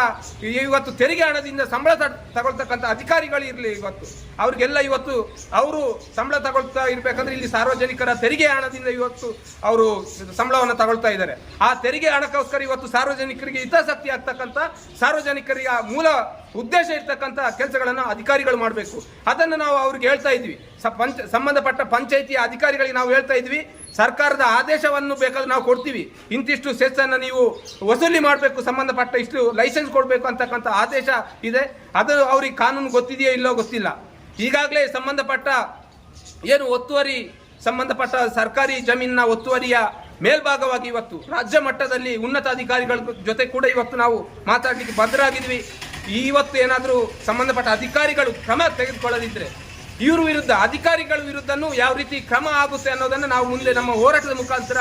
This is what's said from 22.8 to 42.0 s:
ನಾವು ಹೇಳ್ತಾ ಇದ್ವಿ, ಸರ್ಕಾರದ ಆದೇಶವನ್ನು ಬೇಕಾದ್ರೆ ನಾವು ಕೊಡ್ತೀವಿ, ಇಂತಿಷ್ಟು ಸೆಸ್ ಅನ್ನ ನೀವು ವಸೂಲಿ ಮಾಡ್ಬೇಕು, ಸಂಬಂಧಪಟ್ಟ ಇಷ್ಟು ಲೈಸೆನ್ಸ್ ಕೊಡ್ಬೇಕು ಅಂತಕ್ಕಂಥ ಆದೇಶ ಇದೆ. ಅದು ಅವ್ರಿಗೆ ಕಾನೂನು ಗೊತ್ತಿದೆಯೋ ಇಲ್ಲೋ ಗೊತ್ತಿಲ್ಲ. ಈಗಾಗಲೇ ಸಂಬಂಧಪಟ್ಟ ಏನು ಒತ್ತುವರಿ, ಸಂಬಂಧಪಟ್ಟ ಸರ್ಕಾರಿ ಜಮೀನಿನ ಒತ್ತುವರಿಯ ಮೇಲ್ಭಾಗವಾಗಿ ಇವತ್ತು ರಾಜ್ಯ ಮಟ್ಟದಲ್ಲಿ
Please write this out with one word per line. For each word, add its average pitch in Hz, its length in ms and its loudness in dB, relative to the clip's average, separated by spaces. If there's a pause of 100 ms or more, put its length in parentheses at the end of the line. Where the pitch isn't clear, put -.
ನಾವು 254 160 0
ಹೇಳ್ತಾ 269 240 2
ಇದ್ವಿ, 262 420 -2 (200)
ಸರ್ಕಾರದ 277 500 2
ಆದೇಶವನ್ನು 285 680 2
ಬೇಕಾದ್ರೆ 262 340 -2
ನಾವು 254 140 2
ಕೊಡ್ತೀವಿ, 247 540 -2 (140)
ಇಂತಿಷ್ಟು 269 420 -2
ಸೆಸ್ 262 260 2
ಅನ್ನ 262 160 2
ನೀವು 254 480 0 (200)
ವಸೂಲಿ 311 360 4
ಮಾಡ್ಬೇಕು, 285 420 2
ಸಂಬಂಧಪಟ್ಟ 247 540 -2
ಇಷ್ಟು 240 360 0
ಲೈಸೆನ್ಸ್ 262 400 0
ಕೊಡ್ಬೇಕು 254 360 2
ಅಂತಕ್ಕಂಥ 240 400 -2
ಆದೇಶ 233 400 0 (360)
ಇದೆ. 254 380 -2 (140)
ಅದು 269 300 4
ಅವ್ರಿಗೆ 262 300 2
ಕಾನೂನು 262 340 2
ಗೊತ್ತಿದೆಯೋ 254 420 2
ಇಲ್ಲೋ 254 220 0
ಗೊತ್ತಿಲ್ಲ. 220 520 -4 (340)
ಈಗಾಗಲೇ 285 480 2
ಸಂಬಂಧಪಟ್ಟ 269 600 -4 (960)
ಏನು 269 200 4
ಒತ್ತುವರಿ, 254 720 -2 (240)
ಸಂಬಂಧಪಟ್ಟ 254 520 -2 (200)
ಸರ್ಕಾರಿ 254 440 0
ಜಮೀನಿನ 247 400 2
ಒತ್ತುವರಿಯ 240 580 2 (440)
ಮೇಲ್ಭಾಗವಾಗಿ 262 680 2
ಇವತ್ತು 233 300 -6
ರಾಜ್ಯ 240 420 0
ಮಟ್ಟದಲ್ಲಿ 254 560 0